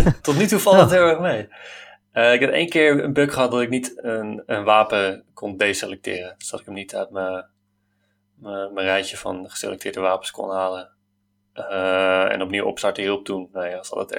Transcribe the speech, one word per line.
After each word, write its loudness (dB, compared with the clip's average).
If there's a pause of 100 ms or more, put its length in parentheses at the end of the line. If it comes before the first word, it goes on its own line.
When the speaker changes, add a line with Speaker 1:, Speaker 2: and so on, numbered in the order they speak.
Speaker 1:
<laughs> 2
tot 0
nu 2
toe 2
valt 6
het 10
Speaker 2:
Oh. 2
Speaker 1:
heel 6
erg 2
mee. -4 (600)
Eh, 4
ik 4
heb 2
één 0
keer 4
een -4
bug 2
gehad 0
dat 0
ik -2
niet -4 (100)
een, -6
een -4
wapen 2
kon -10
deselecteren. -4
Dus -14
dat -10
ik -18
hem -14
niet -12
uit -6
mijn, -6 (920)
mijn, -10
mijn -6
rijtje -2
van -10
geselecteerde -10
wapens -2
kon -8
halen. -4 (640)
Eh, 0
en -4
opnieuw -4
opstarten -4
hielp -2
toen. -8
Nou -6
ja, -8
als -14
dat -8
het -8